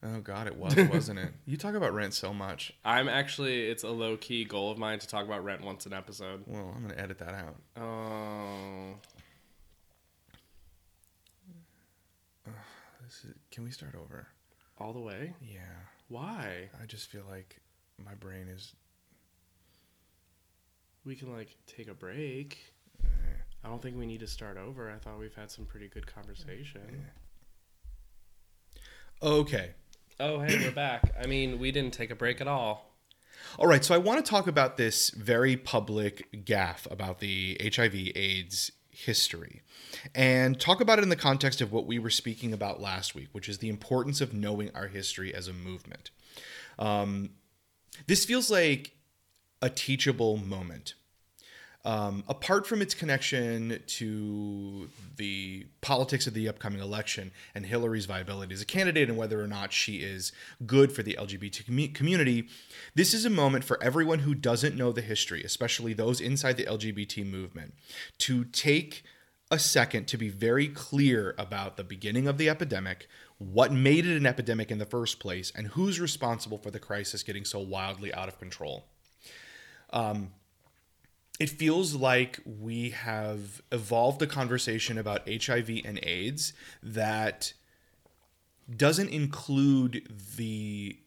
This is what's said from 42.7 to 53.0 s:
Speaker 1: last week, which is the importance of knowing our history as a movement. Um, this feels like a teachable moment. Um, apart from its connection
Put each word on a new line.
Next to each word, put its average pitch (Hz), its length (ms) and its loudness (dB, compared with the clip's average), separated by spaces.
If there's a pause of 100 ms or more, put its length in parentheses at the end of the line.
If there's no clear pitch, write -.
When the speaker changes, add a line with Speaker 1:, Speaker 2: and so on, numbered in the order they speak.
Speaker 1:
last 92 340 -4
week, 71 160 -12
which 101 160 -10
is 101 120 -6
the 113 100 -2
importance 127 500 0
of 127 140 -2
knowing 104 420 -2
our 98 120 -6
history 95 460 -6
as 90 140 -8
a 92 60 -8
movement. 90 580 -12 (680)
Um, 101 520 0 (800)
this 190 180 4
feels 240 260 2
like 160 400 4 (720)
a 127 80 2
teachable 120 680 2
moment. 95 580 -8 (880)
Um, 104 440 -2
apart 190 400 2
from 214 140 2
its 196 120 0
connection 117 920 0